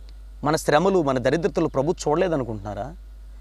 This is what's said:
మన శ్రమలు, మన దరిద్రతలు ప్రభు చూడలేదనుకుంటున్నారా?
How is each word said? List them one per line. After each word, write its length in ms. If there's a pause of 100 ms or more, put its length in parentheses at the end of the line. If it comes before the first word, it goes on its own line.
(440)
మన 120
శ్రమలు, 480
మన 140
దరిద్రతలు 500
ప్రభు 240
చూడలేదనుకుంటున్నారా? 1040 (480)